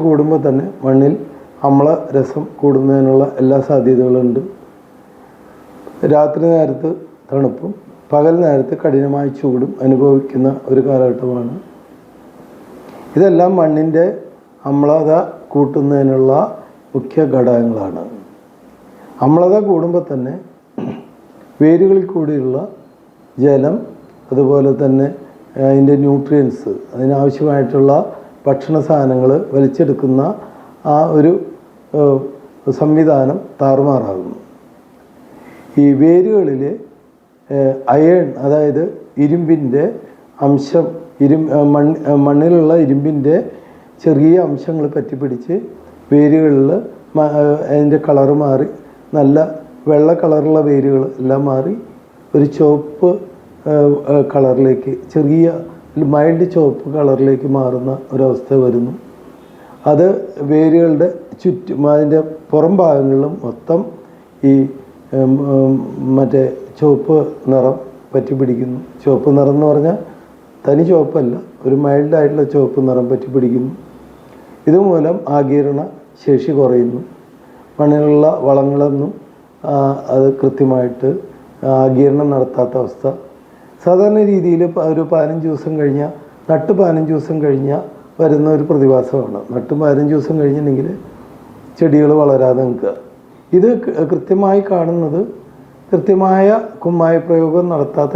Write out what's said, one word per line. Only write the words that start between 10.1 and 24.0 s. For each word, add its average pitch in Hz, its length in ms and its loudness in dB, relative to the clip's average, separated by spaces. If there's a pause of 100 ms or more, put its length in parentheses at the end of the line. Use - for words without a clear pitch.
ഒരു 131 180 2
കാലഘട്ടമാണ്. 127 680 -2 (1600)
ഇതെല്ലാം 180 440 4
മണ്ണിൻ്റെ 160 460 2 (680)
അമ്ലത 147 400 2 (420)
കൂട്ടുന്നതിനുള്ള 139 800 0 (600)
മുഖ്യ 139 260 -4 (160)
ഘടകങ്ങളാണ്. 117 680 -2 (1200)
അമ്ലത 175 300 2 (140)
കൂടുമ്പോൾ 170 420 -2
തന്നെ 131 220 -6 (1300)
വേരുകളിൽ 185 420 4 (120)
കൂടിയുള്ള 143 420 -4 (840)
ജലം, 143 340 2 (560)